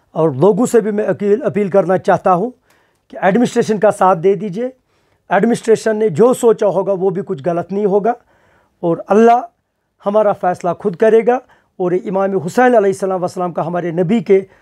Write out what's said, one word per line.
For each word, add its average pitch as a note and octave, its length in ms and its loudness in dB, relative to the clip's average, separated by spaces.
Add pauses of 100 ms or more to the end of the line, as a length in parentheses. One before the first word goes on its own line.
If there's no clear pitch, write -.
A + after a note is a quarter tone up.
(140)
और D#3+ 220 0
लोगों G3 300 2
से A#3+ 140 2
भी G3+ 120 -2
मैं G#3 140 -2
अपील, G3+ 340 0
अपील G3+ 300 -2
करना F#3 280 2
चाहता F#3+ 340 0
हूँ G#3 200 -2 (600)
कि - 60 -18
एडमिनिस्ट्रेशन G#3 600 0
का G#3 140 2
साथ F#3+ 240 2
दे F#3+ 200 0
दीजिए। G#3+ 360 -8 (580)
एडमिनिस्ट्रेशन G#3+ 680 0
ने G#3+ 140 0
जो G#3+ 240 4
सोचा A3+ 340 2
होगा F#3+ 240 -2
वो F#3+ 180 -2
भी F3+ 120 -4
कुछ F#3 200 -8
गलत E3+ 300 -4
नहीं G3+ 140 -2
होगा G3+ 280 0 (680)
और E3 260 -2
अल्लाह A#3 340 4 (600)
हमारा G3+ 320 0
फ़ैसला F3+ 400 -4
खुद F#3 220 -6
करेगा। A3+ 440 2 (400)
और F3+ 140 -2
इमाम G3 400 -2
हुसैन A#3+ 400 0
अलैहिस्सलाम G3 460 0
वस्सलाम F3+ 320 -6
का, E3+ 100 -4
हमारे E3+ 300 -6
नबी F3+ 280 0
के F#3+ 260 2 (160)